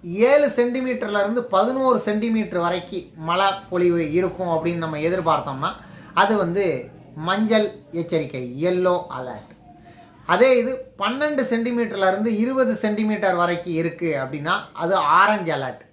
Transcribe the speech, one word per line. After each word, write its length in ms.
ஏழு 440
சென்டிமீட்டர்ல 720
இருந்து 240
பதினோரு 560
சென்டிமீட்டர் 600
வரைக்கும் 440
மழை 300
பொழிவு 420
இருக்கும் 360
அப்படின்னு 300
நம்ம 200
எதிர்பார்த்தோம்னா, 760
அது 240
வந்து 520
மஞ்சள் 640
எச்சரிக்கை, 680
எல்லோ 460
அலர்ட். 340
அதே 320
இது 400
பன்னெண்டு 440
சென்டிமீட்டர்ல 680
இருந்து 300
இருபது 360
சென்டிமீட்டர் 640
வரைக்கும் 380
இருக்கு 500
அப்படின்னா, 300
அது 220
ஆரஞ்சு 600
அலர்ட். 260